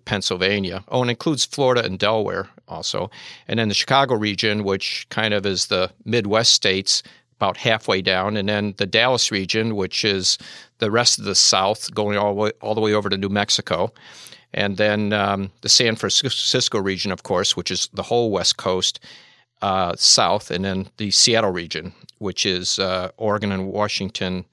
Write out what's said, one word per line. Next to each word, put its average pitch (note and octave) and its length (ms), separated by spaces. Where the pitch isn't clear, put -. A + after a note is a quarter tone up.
Pennsylvania. F#2+ 800
Oh, B2+ 140
and A#2+ 80
includes C3+ 340
Florida B2+ 400
and F#2 160
Delaware G2+ 480
also. F2 420
And A2+ 100
then A2 80
the G2+ 60
Chicago C3 420
region, G#2 480
which - 460
kind A2 240
of G#2 120
is F#2 200
the F#2 260
Midwest A2 480
states - 500
about F#2+ 220
halfway A2 440
down, F#2+ 360
and G2 100
then G#2 300
the G2+ 80
Dallas A#2 440
region, A2 460
which F#2+ 300
is F#2+ 320
the G#2+ 120
rest A#2 300
of G#2 60
the G2 100
South, G2+ 580
going G#2 240
all G#2 160
the G2+ 80
way, G#2 100
all G#2+ 140
the A2 60
way G#2+ 120
over G2+ 160
to G2 80
New G2 120
Mexico. G2+ 640
And G2+ 240
then, G#2+ 340
um, G2 400
the G2 80
San A2+ 280
Francisco - 840
region, F#2+ 320
of F2+ 120
course, G2 340
which F2 120
is - 240
the G2 100
whole A#2 280
West F2+ 240
Coast, - 460
uh, F#2+ 360
South, G2+ 520
and F2+ 140
then F#2+ 320
the G#2 160
Seattle A2+ 400
region, E2+ 400
which G2 260
is, F#2 340
uh, F#2 380
Oregon G#2 340
and F#2+ 160
Washington. F#2+ 840